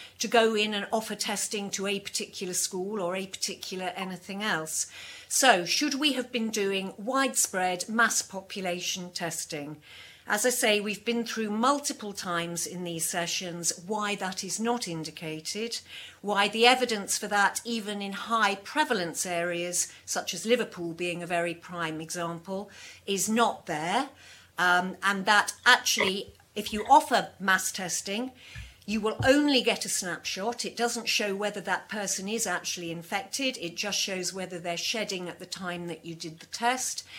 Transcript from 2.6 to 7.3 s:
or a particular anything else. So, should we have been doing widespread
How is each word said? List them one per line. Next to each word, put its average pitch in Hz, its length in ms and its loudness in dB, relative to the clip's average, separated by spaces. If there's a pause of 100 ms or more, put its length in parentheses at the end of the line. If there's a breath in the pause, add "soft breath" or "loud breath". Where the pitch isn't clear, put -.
or 180 160 0
a 190 120 -4
particular 185 680 -6
anything 190 460 -8
else. 170 460 -2 (400 loud breath)
So, 208 360 6
should 277 320 2
we 277 180 2
have 247 180 -4
been 226 180 0
doing 196 480 0
widespread 202 880 0